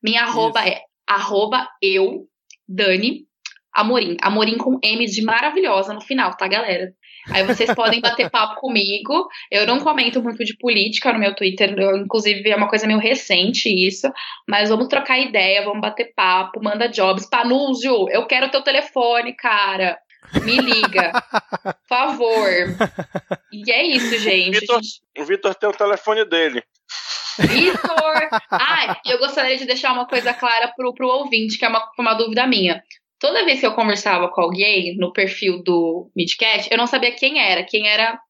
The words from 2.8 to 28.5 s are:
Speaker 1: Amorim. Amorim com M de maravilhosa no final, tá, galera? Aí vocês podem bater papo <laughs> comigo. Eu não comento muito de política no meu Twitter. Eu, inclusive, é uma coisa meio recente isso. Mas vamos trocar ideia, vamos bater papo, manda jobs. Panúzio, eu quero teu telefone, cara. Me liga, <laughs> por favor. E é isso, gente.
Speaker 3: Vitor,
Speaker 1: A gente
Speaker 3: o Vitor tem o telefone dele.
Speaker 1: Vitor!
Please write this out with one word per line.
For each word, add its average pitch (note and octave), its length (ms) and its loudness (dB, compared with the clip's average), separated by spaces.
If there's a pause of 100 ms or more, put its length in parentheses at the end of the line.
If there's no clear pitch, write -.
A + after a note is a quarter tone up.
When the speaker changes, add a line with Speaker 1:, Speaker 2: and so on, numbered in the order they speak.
Speaker 1:
Amorim. G#3+ 480 0
Amorim G#3+ 360 2
com C4 260 0
M A3 240 0
de G#3 160 -2
maravilhosa A3+ 680 0
no G#3 60 -10
final, A3 380 -2
tá, F#3+ 100 -4
galera? F#3+ 460 -2 (380)
Aí F#3+ 120 2
vocês A3+ 300 0
podem A3+ 260 2
bater A#3+ 300 0
papo A3 260 0
<laughs> - 60 -12
comigo. G#3+ 680 -2 (240)
Eu G#3 140 2
não A#3+ 140 2
comento C4 420 0
muito A3+ 240 -4
de G#3+ 120 -4
política A3+ 540 0
no A3+ 60 0
meu G3+ 180 0
Twitter. G3 400 0
Eu, G3 220 2
inclusive, G3+ 500 0
é G#3+ 80 4
uma G3+ 140 0
coisa G#3+ 160 0
meio G#3+ 140 2
recente A3 680 0
isso. F#3 400 2 (400)
Mas G#3 220 2
vamos A#3 180 2
trocar C#4 300 2
ideia, G3+ 460 2
vamos G#3 180 -4
bater G#3+ 340 -4
papo, F#3 480 0
manda G#3 240 -2
jobs. F#3+ 400 0
Panúzio, B3 840 2
eu A#3+ 160 0
quero C4 240 0
teu C4+ 100 0
telefone, B3 760 0
cara. G3 640 0 (460)
Me A3+ 140 2
liga, A3 560 2
<laughs> - 500 -4
por F#3+ 120 -4 (140)
favor. A#3 600 0 (1000)
E G#3+ 200 -6
é B3+ 120 2
isso, A#3+ 360 0
gente. F#3+ 400 2
Speaker 3:
Vitor, A3 180 2
Speaker 1:
A A3 40 2
gente - 200 -14 (180)
Speaker 3:
o D3 60 -6
Vitor F#3+ 300 0
tem G#3 140 0
o G3 40 -2
telefone G#3 520 0
dele. D#3+ 380 0 (720)
Speaker 1:
Vitor! D#4 920 2 (220)